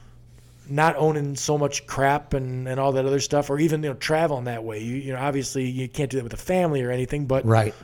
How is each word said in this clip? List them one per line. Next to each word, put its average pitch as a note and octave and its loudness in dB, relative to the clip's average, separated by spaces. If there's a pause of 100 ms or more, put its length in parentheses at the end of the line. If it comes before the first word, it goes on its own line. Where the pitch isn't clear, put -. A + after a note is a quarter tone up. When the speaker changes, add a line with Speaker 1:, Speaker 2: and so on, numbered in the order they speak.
(680)
Speaker 1:
not D3+ 4
owning D3 0
so D3+ 0
much C#3+ -2
crap C#3+ 0
and, B2+ -4
and C3 -4
all C3+ 4
that C3 2
other C3+ 2
stuff, C#3+ 0
or C#3+ 0
even, D#3 2
you D3+ -2
know, B2+ -6
traveling D3+ 0
that A#2 -6
way. A2 -8
You, A#2 -4
you C3+ -6
know, B2+ -6
obviously C3+ -2
you B2+ -4
can't C3+ -4
do C3+ -4
that B2 -4
with A#2 -10
a A2 -8
family E3+ 0
or B2 -2
anything, B2+ -2
but C3 2
Speaker 2:
Right. A2 4